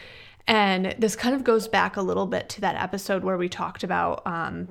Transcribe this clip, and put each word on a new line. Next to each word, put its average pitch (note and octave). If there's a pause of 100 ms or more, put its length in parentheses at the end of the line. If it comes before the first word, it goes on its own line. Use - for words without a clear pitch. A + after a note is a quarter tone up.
(480)
And F#3+
this A3
kind B3
of C4
goes A3+
back F#3+
a G3+
little F#3
bit -
to -
that F#3
episode F#3+
where F#3
we F3+
talked F3+
about, F3
um, E3+